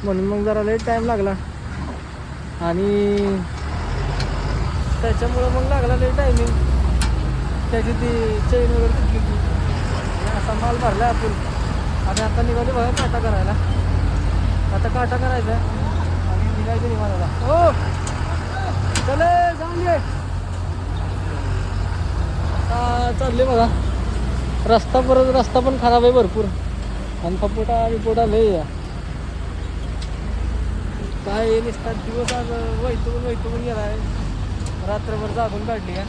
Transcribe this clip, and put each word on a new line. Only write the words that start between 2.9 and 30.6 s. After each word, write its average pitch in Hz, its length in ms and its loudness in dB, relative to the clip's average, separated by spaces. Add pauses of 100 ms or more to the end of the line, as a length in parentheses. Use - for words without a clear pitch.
त्याच्यामुळं 240 480 2
मग 254 120 2
लागला 233 340 2
लेट 254 200 2
टायमिंग. 262 320 4 (1200)
त्याची 233 220 0
ती 226 460 0 (120)
चेन 240 200 4
वगैरे - 180 4
तुटली - 300 2
होती. - 180 2 (1000)
असा 220 260 0
माल 233 140 2
भरला 226 300 2
आपण 226 260 0 (760)
आणि 196 120 0
आता 220 220 2
निघालो 233 300 2
बघा 240 180 2
काटा 247 280 0
करायला. 202 340 2 (1200)
आता 220 140 2
काटा 247 280 0
करायचा 247 360 0
आहे 220 160 0 (600)
आणि - 300 2
निघायचं 226 300 0
निघायला. 208 380 0
हो, 320 460 2 (1300)
चले, 339 520 2
जाऊन 339 200 -4
ये. 339 200 2 (2500)
आता 240 640 2
चालले 254 260 2
बघा. 233 380 4 (840)
रस्ता 226 340 4
परत, 262 360 6
रस्ता 254 240 4
पण 262 220 2
खराब 240 200 6
आहे 247 100 8
भरपूर 220 320 4 (800)
आणि 175 120 -2
फपोटा 226 520 0
बिपोटा 226 380 0
लय 214 320 4
आहे. 156 40 -2 (2500)